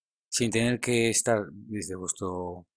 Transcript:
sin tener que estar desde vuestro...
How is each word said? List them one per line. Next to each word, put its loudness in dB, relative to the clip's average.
sin 0
tener 4
que 4
estar 2
desde -8
vuestro... -6